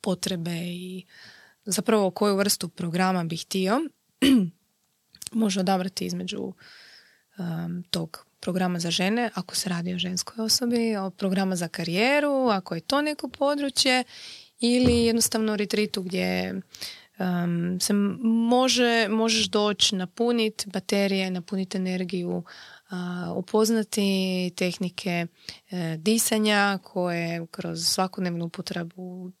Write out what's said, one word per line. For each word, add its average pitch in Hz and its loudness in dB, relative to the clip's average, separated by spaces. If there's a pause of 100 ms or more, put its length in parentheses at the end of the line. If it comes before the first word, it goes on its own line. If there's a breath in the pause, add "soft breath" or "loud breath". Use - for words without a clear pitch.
potrebe 175 -2
i 180 -8 (600 loud breath)
zapravo 202 2
koju 208 2
vrstu 196 0
programa 175 0
bi 165 -4
htio. 190 0 (400)
<clears throat> - 0
Može 202 0
odabrati 185 0
između, 180 -6 (840 loud breath)
em, 170 -6
tog - -6 (140)
programa 180 -2
za 170 -4
žene, 208 0
ako - -10
se - -2
radi 175 -4
o 180 -6
ženskoj 185 -6
osobi, 226 0
o 190 -4
programa 190 0
za 170 -2
karijeru, 262 2
ako 190 0
je 165 -4
to 277 0
neko 302 -4
područje, 277 2 (560 loud breath)
ili 240 6
jednostavno 226 2
retreatu 208 -2
gdje 185 -2 (680 loud breath)
em, 175 0
se - 0
m-, 202 0
može, 233 4
možeš 220 2
doći 208 2
napunit 220 0
baterije, 190 0
napunit 185 -4
energiju, 180 -2 (440 loud breath)
a, 180 -6
upoznati 214 0 (500)
tehnike, 175 -4 (420 loud breath)
e, 165 -4
disanja 208 2
koje 170 -4
kroz 165 -6
svakodnevnu 180 0
upotrebu 180 -8